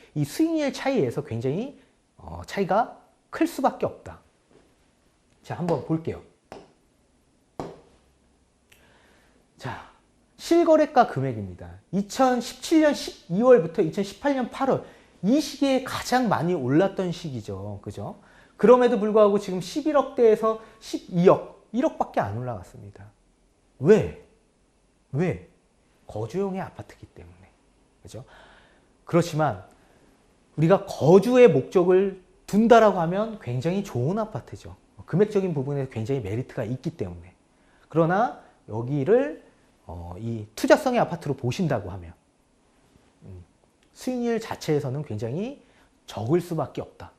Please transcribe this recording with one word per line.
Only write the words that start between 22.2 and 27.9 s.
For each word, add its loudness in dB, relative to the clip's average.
안 -4
올라갔습니다. -12
왜? 2
왜? -2
거주용의 -6
아파트이기 -16
때문에. -20